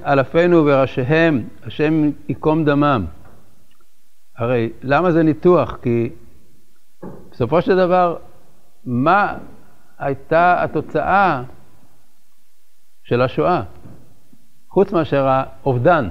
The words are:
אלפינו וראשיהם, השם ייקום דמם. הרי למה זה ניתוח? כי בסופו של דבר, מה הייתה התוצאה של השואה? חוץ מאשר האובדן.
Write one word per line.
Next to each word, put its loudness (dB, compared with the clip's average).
אלפינו 4
וראשיהם, 4
השם 2
ייקום 2
דמם. 4
הרי 0
למה 2
זה 4
ניתוח? 4
כי 2
בסופו 2
של 2
דבר, 4
מה 2
הייתה 2
התוצאה 0
של 0
השואה? 0
חוץ 2
מאשר 2
האובדן. 2